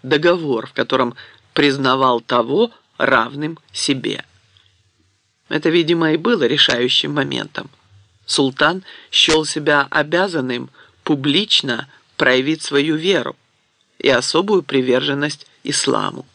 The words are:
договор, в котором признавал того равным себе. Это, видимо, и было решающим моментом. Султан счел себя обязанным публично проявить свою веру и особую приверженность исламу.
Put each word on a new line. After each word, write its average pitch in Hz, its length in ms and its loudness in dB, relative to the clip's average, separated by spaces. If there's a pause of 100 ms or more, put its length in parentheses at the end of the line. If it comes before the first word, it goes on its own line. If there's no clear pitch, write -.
договор, 151 640 0
в - 60 -20
котором 123 420 -2 (380)
признавал 135 680 2
того 131 520 0 (260)
равным 135 600 0 (140)
себе. - 520 -4 (1200)
Это, 156 220 0
видимо, 165 420 2
и - 40 2
было 185 260 0
решающим 127 720 0
моментом. - 560 -6 (560)
Султан 151 560 0 (300)
счел 156 320 2
себя 147 460 0
обязанным 151 800 -2 (320)
публично 143 840 -2 (300)
проявить 135 460 2
свою 147 340 0
веру 156 400 -2 (640)
и - 100 0
особую 170 540 2
приверженность 139 840 -2 (160)
исламу. 104 720 -4